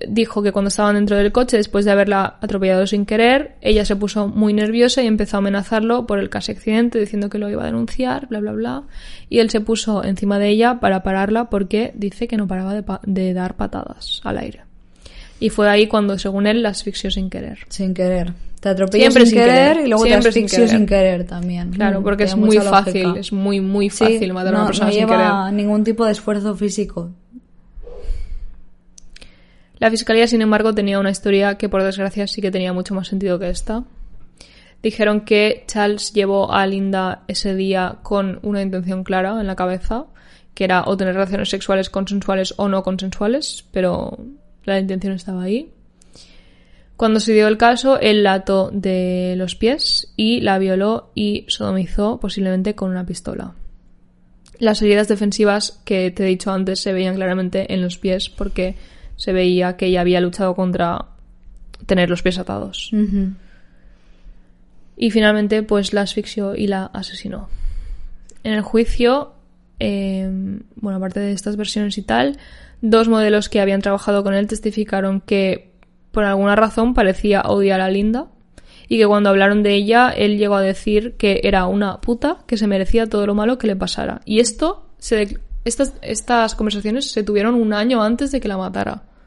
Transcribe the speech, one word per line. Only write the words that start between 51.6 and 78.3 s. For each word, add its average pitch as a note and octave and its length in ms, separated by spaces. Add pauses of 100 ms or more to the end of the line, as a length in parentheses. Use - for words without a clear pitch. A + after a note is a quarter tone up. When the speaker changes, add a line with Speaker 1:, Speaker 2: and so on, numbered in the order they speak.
Speaker 1:
posiblemente F#3 560
con F#3+ 160
una F3+ 160
pistola. - 460 (1080)
Las A3 240
heridas G#3 240
defensivas G#3 800
que F#3 260
te F#3 120
he F#3+ 40
dicho F#3 240
antes F#3+ 300
se G3 120
veían F#3 220
claramente F#3 580
en F#3 80
los F3+ 160
pies F#3 320
porque F#3+ 460 (400)
se - 180
veía F3+ 440
que F#3+ 100
ella F3+ 140
había F3+ 200
luchado F3+ 340
contra F3+ 500 (840)
tener F3 220
los F3 140
pies F3+ 160
atados. G3 540
Speaker 2:
Ujú. G3 400 (1600)
Speaker 1:
Y A#3 140
finalmente, G#3+ 520
pues, G3+ 300
la G3+ 80
asfixió G3+ 540
y G#3 120
la F#3+ 180
asesinó. F#3+ 640 (960)
En A3 100
el G#3+ 80
juicio, A#3+ 720 (460)
eh, G3 500 (460)
bueno, G3+ 220
aparte F#3 220
de G3+ 120
estas G#3 240
versiones G#3 420
y G3+ 60
tal, B3+ 340 (440)
dos A3+ 260
modelos G#3+ 420
que G#3 120
habían G3 200
trabajado G3+ 420
con G3+ 100
él G3+ 140
testificaron G3 760
que F#3+ 500 (400)
por G#3+ 140
alguna G3+ 300
razón A3 380
parecía G3+ 500
odiar G3 360
a F#3+ 100
Linda A3 380 (640)